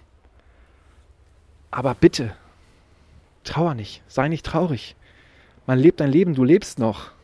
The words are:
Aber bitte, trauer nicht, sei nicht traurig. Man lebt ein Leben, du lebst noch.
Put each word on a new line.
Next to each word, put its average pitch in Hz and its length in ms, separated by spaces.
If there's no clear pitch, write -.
Aber 127 240
bitte, 117 420
trauer 160 320
nicht, 107 320
sei 135 220
nicht 160 160
traurig. 165 500
Man 131 120
lebt 151 240
ein 143 100
Leben, 170 220
du 131 100
lebst - 360
noch. 113 320